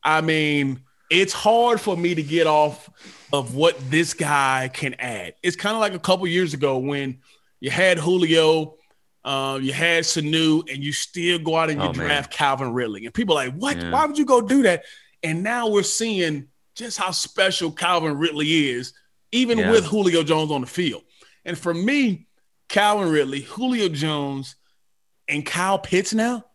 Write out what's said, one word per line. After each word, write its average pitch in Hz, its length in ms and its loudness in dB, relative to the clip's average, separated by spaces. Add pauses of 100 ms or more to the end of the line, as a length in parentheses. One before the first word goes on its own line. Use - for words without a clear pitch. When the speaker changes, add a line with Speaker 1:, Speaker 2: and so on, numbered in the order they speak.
Speaker 1:
I, 156 160 2
I - 20 -2
mean, 151 600 0 (280)
it's 190 240 4
hard 233 480 2
for 190 160 -2
me 175 160 0
to 160 80 -2
get 156 240 2
off 151 420 2 (460)
of 127 220 -2
what 160 200 4 (140)
this 160 240 0
guy 135 580 0
can 135 280 -6
add. 107 420 -8
It's 175 140 -2
kinda 208 240 -4
like 208 160 0
a 175 40 -8
couple 185 280 2
years 170 260 0
ago 135 240 0
when 135 420 -4 (400)
you 135 120 -6
had 180 260 4
Julio, 160 800 2 (500)
uh, 135 340 -4
you 135 140 -4
had 165 300 2
Sanu, 160 680 0
and 139 120 -8
you 143 100 -6
still 175 460 -2
go 160 160 -2
out 160 160 2
and 147 100 -2
you 95 60 0
Speaker 2:
Oh, - 60 -2
man. 82 120 -4
Speaker 1:
draft 143 260 -2
Calvin 135 420 0
Ridley. 113 320 -4
And 117 80 -12
people 196 240 2
are 135 80 0
like, 127 100 -8
"What? 269 220 -4
Speaker 2:
Yeah. - 120 -4
Speaker 1:
Why 302 160 2
would 294 120 -4
you 294 80 2
go 247 160 4
do 262 220 4
that?" 180 200 2 (400)
And 165 180 -2
now 226 280 -2
we're 202 120 4
seeing 175 680 -2 (260)
just 226 240 -10
how 185 120 -2
special 185 600 -2
Calvin 160 460 -2
Ridley 151 520 0
is, 127 240 -6 (380)
even 240 260 2
Speaker 2:
Yeah. 185 140 2
Speaker 1:
with 220 140 6
Julio 180 380 2
Jones 156 280 0
on 139 100 -2
the 120 60 -6
field. 170 360 -4 (420)
And 170 120 -8
for 170 160 -4
me, 214 540 0 (420)
Calvin 208 400 2
Ridley, 139 320 0
Julio 233 480 -2
Jones, 143 680 -4 (720)
and 147 180 -4
Kyle 190 340 0
Pitts 190 340 0
now 226 420 -2